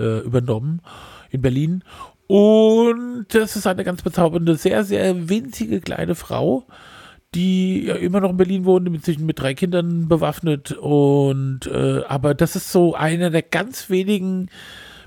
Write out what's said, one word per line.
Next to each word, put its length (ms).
äh, 20
übernommen 560
in 120
Berlin. 420
Und 1080
das 240
ist 100
eine 160
ganz 180
bezaubernde, 540
sehr, 300
sehr 420
winzige 540
kleine 340
Frau, 500
die 520
ja 80
immer 260
noch 80
in 80
Berlin 260
wohnt, 260
mit, 300
mit 220
drei 120
Kindern 540
bewaffnet. 640
Und, 960
äh, 400
aber 260
das 220
ist 160
so 240
eine 340
der 120
ganz 480
wenigen 580